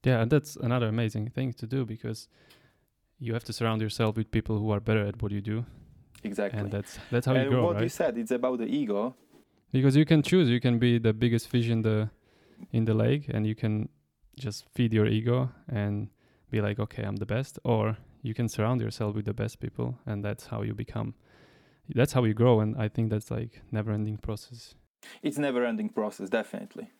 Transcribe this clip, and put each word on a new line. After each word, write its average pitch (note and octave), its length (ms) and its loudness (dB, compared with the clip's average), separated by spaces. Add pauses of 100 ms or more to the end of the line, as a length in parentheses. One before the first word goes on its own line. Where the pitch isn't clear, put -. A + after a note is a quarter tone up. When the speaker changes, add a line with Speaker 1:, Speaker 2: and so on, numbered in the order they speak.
Speaker 1:
Yeah, B2+ 180 4
and A#2 80 0
that's C#3+ 260 2
another A#2+ 320 0
amazing A2 420 -2
thing B2+ 240 -4
to - 120 -10
do, C3 180 -4
because A2+ 440 -10 (880)
you A#2 160 -6
have A#2 100 -4
to - 80 -10
surround A2 300 0
yourself G#2+ 340 0
with A2 140 -2
people A2 280 0
who G#2+ 120 0
are G2+ 100 0
better A2 260 2
at G#2+ 160 -6
what G#2+ 80 -2
you G2+ 100 -4
do. A2 240 -4 (600)
Speaker 2:
Exactly. G#2 340 -4
Speaker 1:
And G2+ 120 -4
that's, G2+ 280 -6 (120)
that's B2 160 0
how C3 80 2
you C3 60 4
Speaker 2:
And C3+ 100 0
Speaker 1:
grow, B2+ 160 4
Speaker 2:
what - 100 0
you G#2+ 60 0
Speaker 1:
right? A#2+ 100 -2
Speaker 2:
said, B2+ 260 0
it's A2+ 120 -4
about B2+ 280 0
the A2+ 80 -2
ego. B2 480 0 (580)
Speaker 1:
Because C3 240 4
you D3+ 80 8
can D3+ 180 4
choose, F3+ 260 4
you A#2+ 120 4
can A#2+ 180 4
be A#2+ 200 4
the A2+ 140 4
biggest A#2 360 2
fish A#2 200 2
in A2+ 140 2
the, A2 280 2 (600)
in A2+ 140 2
the A2 80 2
lake, B2+ 340 2
and A2 180 -2
you G#2+ 80 0
can G#2+ 340 -2 (500)
just A#2 260 -8 (100)
feed A#2 180 4
your G#2+ 140 6
ego A#2+ 440 2 (180)
and G#2 400 -2 (420)
be A2 100 0
like, G#2 200 -2
"Okay, G#2+ 240 -4
I'm G2+ 120 -6
the G#2 100 -4
best." A#2 360 -4
Or A2 340 0 (260)
you A2+ 120 -6
can A#2+ 140 0
surround A#2 320 0
yourself G#2+ 340 -4
with G#2+ 120 -4
the G#2+ 80 -4
best A2 260 -6
people, B2 460 -6
and G#2 180 -6
that's G#2 220 -8
how A2 160 -8
you A2 120 -6
become, A2+ 400 -8 (800)
that's A#2 200 2
how B2+ 100 4
you G#2+ 100 2
grow. A2+ 260 6
And G#2+ 160 0
I A2 120 -2
think A2 220 -2
that's, G#2+ 200 -2
like, A2+ 400 -8
never-ending G#2+ 480 -2
process. - 560 -12 (480)
Speaker 2:
It's D3 160 -4
never-ending A#2+ 520 0
process, G#2 400 -4
definitely. - 680 -6